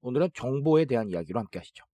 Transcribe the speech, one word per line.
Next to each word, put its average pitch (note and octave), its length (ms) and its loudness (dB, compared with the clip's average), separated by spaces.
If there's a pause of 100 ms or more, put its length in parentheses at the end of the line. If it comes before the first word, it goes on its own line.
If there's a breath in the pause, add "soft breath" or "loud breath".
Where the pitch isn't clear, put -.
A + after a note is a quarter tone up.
오늘은 C#3 340 0
정보에 D3 500 2
대한 A2+ 240 0
이야기로 F2 300 -2
함께 G2+ 180 -8
하시죠. - 260 -16 (100)